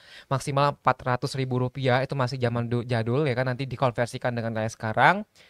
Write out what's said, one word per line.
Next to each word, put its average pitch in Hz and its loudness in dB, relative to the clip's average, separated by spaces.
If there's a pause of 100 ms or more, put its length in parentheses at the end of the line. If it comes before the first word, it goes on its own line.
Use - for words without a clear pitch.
(280)
maksimal 143 2
empat - 2
ratus 127 -2
ribu 131 -2
rupiah. 127 0
Itu 135 -4
masih 131 -2
zaman 120 0
du-, 120 -2
jadul 120 0
ya 135 0
kan, 127 0
nanti 127 -4
dikonversikan 123 -2
dengan 117 -2
kayak 110 -2
sekarang. 139 2 (260)